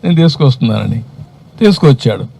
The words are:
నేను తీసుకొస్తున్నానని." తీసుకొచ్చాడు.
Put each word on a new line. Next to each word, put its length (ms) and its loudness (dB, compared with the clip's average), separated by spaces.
నేను 120 0
తీసుకొస్తున్నానని." 880 0
తీసుకొచ్చాడు. 640 2